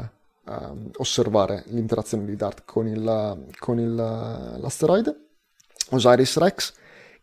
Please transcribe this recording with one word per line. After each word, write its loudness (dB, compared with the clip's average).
ehm, -12
osservare 0
l'interazione -4
di -8
dart -6
con -2
il, -2
con -2
il, 0
l'asteroide. -2
Osiris 6
Rex, 0